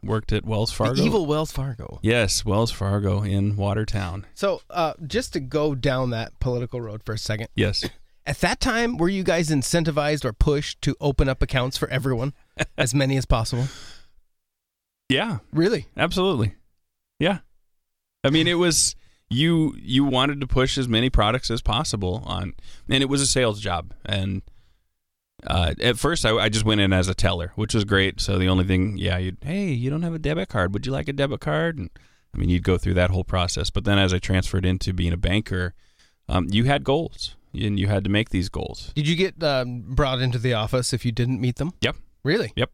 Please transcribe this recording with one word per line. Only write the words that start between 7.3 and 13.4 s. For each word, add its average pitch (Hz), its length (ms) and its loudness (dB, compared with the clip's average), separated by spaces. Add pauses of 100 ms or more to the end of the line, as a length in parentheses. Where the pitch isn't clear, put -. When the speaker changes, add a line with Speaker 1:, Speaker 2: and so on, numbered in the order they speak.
Speaker 1:
Yes. 101 300 2 (400)
Speaker 2:
At 135 160 -4
that 196 180 0
time, 240 380 0
were 170 120 2
you 190 140 -2
guys 170 260 2
incentivized 151 760 2
or 113 80 -2
pushed - 480 2
to 139 180 0
open 139 300 2
up 131 120 0
accounts 131 360 0
for 147 120 -2
everyone, 131 440 0 (220)
Speaker 1:
<laughs> - 220 -4
Speaker 2:
as 139 160 0
many 135 220 4
as 131 100 0
possible? 120 400 2 (1400)